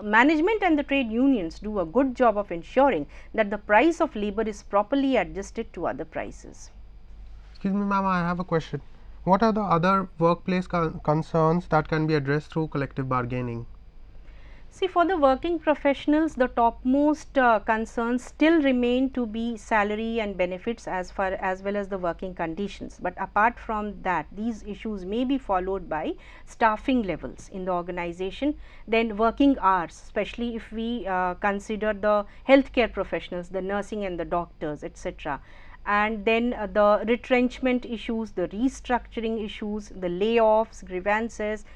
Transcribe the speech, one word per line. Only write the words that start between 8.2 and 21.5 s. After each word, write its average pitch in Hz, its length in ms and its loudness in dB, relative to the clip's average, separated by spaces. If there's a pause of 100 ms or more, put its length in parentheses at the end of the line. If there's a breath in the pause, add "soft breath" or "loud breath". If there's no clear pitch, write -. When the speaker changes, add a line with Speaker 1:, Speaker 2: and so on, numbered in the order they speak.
Speaker 2:
a 180 60 -4
question. 160 360 -2 (440 soft breath)
What 196 180 4
are 220 100 6
the 214 100 0
other 180 460 2 (120)
workplace 175 480 2
con-, 165 340 -2
concerns 160 640 2
that 156 200 2
can 156 180 0
be 156 80 2
addressed 143 380 0
through - 160 0
collective 135 400 -4
bargaining? 123 580 -2 (1080 soft breath)
Speaker 1:
See, - 140 -4
for 349 180 4
the 370 120 2
working 285 420 2
professionals, 294 800 2
the 247 100 4
topmost, 262 920 2
uh, 240 220 6
concerns 226 640 -2
still 320 380 4
remain 254 480 2
to 247 160 -2
be 226 300 -4
salary 220 640 0
and 202 160 -4
benefits 185 500 -4
as 180 240 -4
far, 190 300 -2
as 190 200 -2